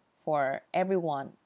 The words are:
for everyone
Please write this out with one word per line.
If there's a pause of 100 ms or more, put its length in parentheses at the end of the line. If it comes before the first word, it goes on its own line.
(140)
for (120)
everyone (140)